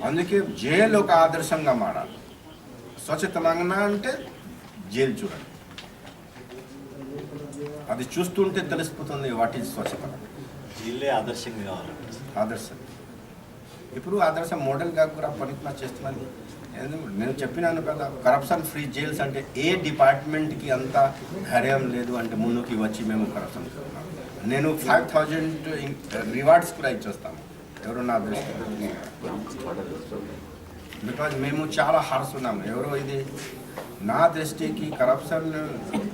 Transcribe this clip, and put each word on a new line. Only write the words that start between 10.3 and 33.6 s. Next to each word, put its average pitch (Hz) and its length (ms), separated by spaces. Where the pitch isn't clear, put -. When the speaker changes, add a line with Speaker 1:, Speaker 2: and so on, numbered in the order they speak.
Speaker 2:
జైలే 131 240
ఆదర్శంగా 113 560
కావాలి. 87 760
Speaker 1:
ఆదర్శం. 107 360
ఇప్పుడు 175 220
ఆదర్శం 165 420
మోడల్గా 156 460
కూడా 156 240
పనికిమా 135 440
చేస్తున్నది. 131 440
ఎందుకు 151 240
నేను 107 240
చెప్పినాను 160 500
కదా, 143 300
కరప్షన్ - 380
ఫ్రీ 151 200
జైల్స్ 143 380
అంటే 135 260
ఏ 165 180
డిపార్ట్‌మెంట్‌కి 156 960
అంత 131 420
ధైర్యం 131 400
లేదు 120 220
అంటే 113 220
ముందుకి 117 400
వచ్చి 107 300
మేము 110 200
కరప్షన్ - 400
చేస్తున్నాం. - 420
నేను 147 320
ఫైవ్ 156 320
థౌజండ్ 156 580
ఇన్-, 139 680
రివార్డ్స్ 156 400
కూడా 139 160
ఇచ్చేస్తాను 107 480
ఎవరున్నా 120 280
అదృష్టం. 104 760
Because 143 300
మేము 147 300
చాలా 139 340
హార్ష్ 135 360
ఉన్నాము. 117 300
ఎవరో 135 320
ఇది 135 280